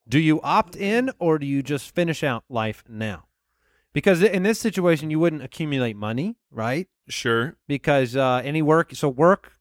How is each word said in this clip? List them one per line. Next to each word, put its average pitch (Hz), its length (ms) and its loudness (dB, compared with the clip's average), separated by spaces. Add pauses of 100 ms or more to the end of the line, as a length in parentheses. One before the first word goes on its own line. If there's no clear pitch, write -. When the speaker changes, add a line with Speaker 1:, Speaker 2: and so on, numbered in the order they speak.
Speaker 1:
Do 127 120 2
you 156 220 4
opt 180 340 0
in, 226 440 -2
or 160 200 2
do 143 60 -8
you 139 160 -2
just 139 320 -6
finish 170 300 -2
out 123 260 -4
life 110 400 -4
now? 107 360 -8 (680)
Because 170 300 2
i-, 214 40 8
in 185 160 0
this 214 160 0
situation, 175 500 0
you 156 100 -2
wouldn't 156 240 0
accumulate 135 520 -4
money, 117 420 -4 (140)
right? 127 360 -4 (200)
Speaker 2:
Sure. 120 480 -2 (120)
Speaker 1:
Because, 135 480 0
uh, 131 280 0
any 151 180 -2
work, 156 340 2
so 151 140 -2
work 160 520 2